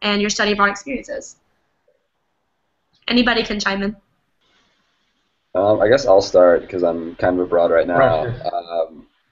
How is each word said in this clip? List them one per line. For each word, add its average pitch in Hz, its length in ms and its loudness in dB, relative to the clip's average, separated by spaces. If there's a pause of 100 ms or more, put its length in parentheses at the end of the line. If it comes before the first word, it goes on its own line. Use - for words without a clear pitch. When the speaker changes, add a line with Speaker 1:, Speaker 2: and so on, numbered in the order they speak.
Speaker 1:
and 208 200 0
your 208 80 0
study 208 240 0
abroad 202 160 2
experiences. - 640 -10 (1700)
Anybody 233 340 0
can 208 160 -6
chime 202 240 -6
in. 208 140 -6 (1600)
Speaker 2:
Um, 101 280 2
I 104 80 2
guess 135 160 2
I'll 98 160 6
start 90 480 4
'cause 90 140 -2
I'm 85 320 -4
kind 90 220 -2
of 90 100 -2
abroad 85 240 2
right 80 160 2
now. 87 100 -2
Speaker 3:
Right. 82 560 0
Speaker 2:
Um, 85 540 -8 (240)